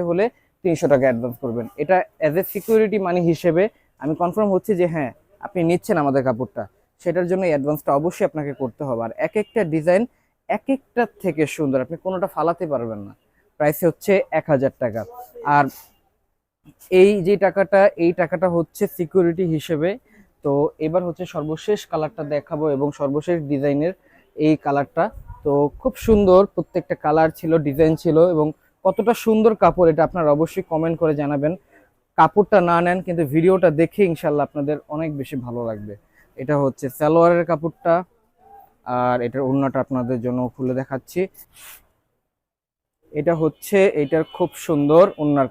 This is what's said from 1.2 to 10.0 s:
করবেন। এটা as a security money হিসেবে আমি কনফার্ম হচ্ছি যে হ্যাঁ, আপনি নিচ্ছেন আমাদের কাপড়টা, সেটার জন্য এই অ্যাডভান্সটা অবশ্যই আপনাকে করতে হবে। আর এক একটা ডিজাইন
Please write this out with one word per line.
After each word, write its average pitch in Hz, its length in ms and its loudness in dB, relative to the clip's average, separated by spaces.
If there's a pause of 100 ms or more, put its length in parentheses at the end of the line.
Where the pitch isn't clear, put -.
করবেন। 117 220 -6 (160)
এটা 180 140 2 (320)
as 151 140 -2
a - 20 -8 (100)
security 214 520 0
money 180 160 0 (100)
হিসেবে 170 320 0 (380)
আমি 151 200 -4
কনফার্ম 190 340 0
হচ্ছি 185 240 -2
যে 180 140 2
হ্যাঁ, 139 180 -4 (340)
আপনি - 140 -8 (100)
নিচ্ছেন 175 340 0
আমাদের 139 240 2
কাপড়টা, 120 360 -4 (380)
সেটার 175 280 -2
জন্য 190 200 -2
এই 156 40 2
অ্যাডভান্সটা 147 460 -2
অবশ্যই 180 300 -2
আপনাকে 143 220 -8 (100)
করতে 131 260 -8
হবে। 117 200 -4
আর 113 40 -8 (160)
এক - 60 -12 (100)
একটা - 180 -4 (120)
ডিজাইন 175 300 2 (460)